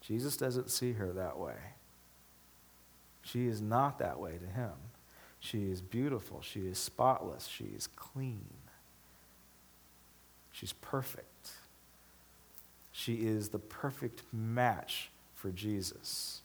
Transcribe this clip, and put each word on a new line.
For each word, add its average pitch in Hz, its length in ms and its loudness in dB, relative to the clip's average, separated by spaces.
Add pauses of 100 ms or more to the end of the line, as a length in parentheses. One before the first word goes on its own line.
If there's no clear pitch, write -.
Jesus 131 340 0
doesn't 127 340 0
see 123 240 2
her 98 200 0
that 87 240 -2
way. 76 180 -4 (1700)
She 123 260 2
is 110 140 2
not 131 380 6
that 67 200 0
way 82 180 -4
to 87 100 -8
him. 104 260 -2 (680)
She 104 260 0
is 90 120 0
beautiful. 117 600 -2
She - 200 -6
is 92 160 -2
spotless. 101 720 4
She - 180 -8
is - 220 -6
clean. 127 580 -6 (2000)
She's - 180 -8
perfect. - 800 -4 (1400)
She - 220 0 (100)
is 107 240 4
the 101 100 0
perfect - 720 -4
match 113 800 2 (240)
for - 180 -4
Jesus. 98 920 -2